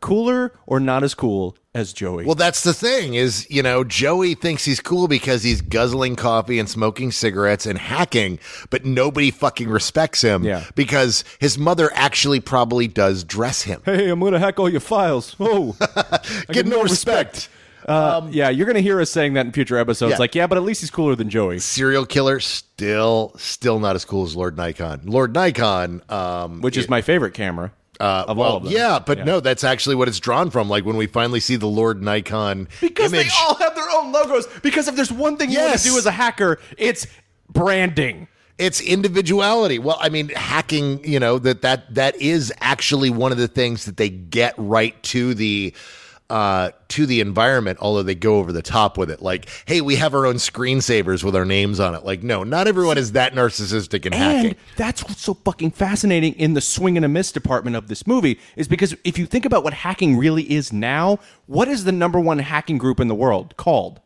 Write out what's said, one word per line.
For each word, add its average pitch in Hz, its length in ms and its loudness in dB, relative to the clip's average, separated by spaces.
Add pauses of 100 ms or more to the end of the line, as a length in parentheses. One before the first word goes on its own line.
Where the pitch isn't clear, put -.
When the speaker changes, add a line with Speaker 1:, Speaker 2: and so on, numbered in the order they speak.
Speaker 1:
Cooler 240 520 0 (140)
or 131 140 0
not 131 240 0
as 139 100 0
cool 98 420 -2 (160)
as 110 200 -6
Joey? 90 320 -6
Speaker 2:
Well, 156 100 0
that's 170 300 0
the 175 100 4
thing 220 400 -2
is, 120 340 0
you 139 140 0
know, 127 220 2
Joey 165 500 0
thinks 160 300 -4
he's 139 160 0
cool 180 260 0
because 131 380 0
he's 120 160 2
guzzling 123 560 0
coffee 113 420 0
and 107 100 -2
smoking 113 440 -2
cigarettes 101 540 0
and 98 120 -4
hacking, 110 640 -2 (300)
but 127 160 -2
nobody 135 440 2
fucking - 380 -2
respects 131 540 0
him 107 200 4
Speaker 1:
Yeah. 95 220 -2 (100)
Speaker 2:
because 131 480 2 (160)
his 139 200 0
mother 160 360 2
actually 139 460 2
probably 120 480 2
does 98 340 2
dress 101 400 -4
him. - 220 -6
Speaker 1:
"Hey, 190 240 2
I'm 175 100 0
gonna 185 220 2
hack 190 180 0
all 185 120 2
your 156 100 0
files." 170 580 0
Oh, 196 400 0
Speaker 2:
<laughs> - 20 -2
Speaker 1:
I - 400 0 (280)
Speaker 2:
Get - 40 -6
Speaker 1:
get 240 140 2
Speaker 2:
no 240 100 2
Speaker 1:
no 226 60 4
Speaker 2:
respect. 190 520 0
Speaker 1:
respect. - 140 -14 (400)
Uh, 151 340 2
Speaker 2:
Um, 160 100 -12
Speaker 1:
yeah, 143 180 2
you're 139 160 2
gonna 226 140 2
hear 190 200 2
us 160 100 0
saying 147 240 0
that 131 120 2
in 120 60 -10
future 123 260 0
episodes. 117 340 2
Speaker 2:
Yeah. 127 60 2
Speaker 1:
Like, 120 160 0
yeah, 170 120 2
but 185 120 2
at 180 60 -2
least 208 180 -4
he's 160 80 -8
cooler 151 260 0
than 110 140 -4
Joey. 98 280 0
Speaker 2:
Serial 135 460 0
Killer, 135 340 2
still, 110 1000 0
still - 420 -2
not 101 160 0
as 90 80 -6
cool 98 220 -2
as 80 100 -8
Lord 87 220 -4
Nikon. 82 480 -6
Lord 120 280 0
Nikon, 107 760 0
um, 87 500 -6
Speaker 1:
Which 127 160 -2
is 123 80 -2
Speaker 2:
it 113 60 -6
Speaker 1:
my 123 100 2
favorite 143 320 0
camera 92 400 -6 (260)
Speaker 2:
Uh, 95 300 0
Speaker 1:
of 107 80 -2
Speaker 2:
well, 117 140 2
Speaker 1:
all 104 80 0
of 90 60 -8
them. 92 100 -4
Speaker 2:
yeah, 220 240 2
but 143 200 -2
Speaker 1:
Yeah. 95 60 -10
Speaker 2:
no, 170 160 0
that's 127 240 -2
actually 135 300 0
what 127 120 2
it's 110 140 -4
drawn 147 300 0
from. 110 180 0
Like, 104 160 0
when 110 140 -2
we 110 80 0
finally 117 340 0
see 127 160 0
the 107 100 -2
Lord 107 360 0
Nikon 104 640 -2 (140)
Speaker 1:
Because 370 280 0
Speaker 2:
image. 339 180 2
Speaker 1:
they 349 40 -2 (100)
all 320 120 4
have 320 200 0
their 320 200 -6
own 285 180 0
logos. 277 340 2 (160)
Because 285 240 0
if 277 80 -4
there's 262 180 0
one 294 260 -2
thing 294 120 -2
you 262 80 0
Speaker 2:
Yes. 302 280 2
Speaker 1:
wanna 254 80 2
do 254 40 4
as 226 60 -2
a 208 80 4
hacker, 202 460 0 (180)
it's 220 300 -2 (420)
branding. 170 800 0 (300)
Speaker 2:
It's 180 220 0
individuality. 196 960 2
Well, 147 220 0
I 156 100 0
mean, 151 200 -2
hacking, 143 720 -2
you 147 160 0
know, 123 180 2
that, 123 240 0
that, 127 320 0
that 135 260 0
is 147 400 0
actually 135 480 0
one 123 240 0
of 123 60 -2
the 120 100 0
things 120 380 -2
that 95 100 -12
they 107 140 2
get 92 480 -2
right 110 460 0
to 127 280 0
the, 101 400 -2 (580)
uh, 98 400 0 (180)
to 151 180 0
the 127 160 2
environment, 104 580 2
although 104 220 0
they 95 120 0
go 107 220 2
over 90 160 0
the 82 80 -4
top 104 380 2
with 90 120 -2
it. 78 120 -10
Like, 92 260 -4 (160)
"Hey, 170 160 0
we 139 160 0
have 147 180 2
our 135 120 2
own 123 80 2
screensavers 117 880 0
with 95 100 0
our 92 120 2
names 98 340 0
on 90 140 0
it." 82 100 -12
Like, 95 180 -6
no, 107 220 -4
not 165 240 0
everyone 175 300 2
is 120 140 -2
that 131 220 2
narcissistic 107 680 -2
in 90 80 -4
Speaker 1:
And 247 100 0
Speaker 2:
hacking. 262 340 2 (200)
Speaker 1:
that's 226 280 -4
what's - 180 -12
so 202 100 -4
fucking 165 380 -2
fascinating 185 640 0
in 160 180 0
the 147 80 2
swing 180 380 0
and 165 80 2
a - 20 2
miss 170 240 0
department 123 440 -2
of 110 120 -8
this - 180 -8
movie, 190 320 2 (180)
is 151 120 -4
because 180 260 0 (100)
if 170 140 -2
you 175 60 0
think 240 220 -2
about 214 180 2
what 151 80 -2
hacking 170 460 2
really 156 240 2 (100)
is 147 180 -2
now, 143 480 0 (280)
what 175 200 2
is 254 180 -2
the 190 80 2
number 175 280 2
one 160 200 2
hacking 151 360 -2
group 127 240 2
in 123 80 2
the 110 60 0
world 104 420 0
called? 107 500 0